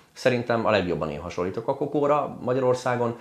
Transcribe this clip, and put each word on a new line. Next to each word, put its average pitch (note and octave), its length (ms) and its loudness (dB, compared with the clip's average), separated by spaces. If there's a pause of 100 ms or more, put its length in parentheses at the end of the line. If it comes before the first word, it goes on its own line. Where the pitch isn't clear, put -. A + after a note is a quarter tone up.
(120)
Szerintem A#2 540 0
a G#2 40 4
legjobban E2+ 400 2
én D2 100 -6
hasonlítok F2+ 480 -6
a C#3 80 0
Kokóra C#3+ 640 0
Magyarországon. B2 800 0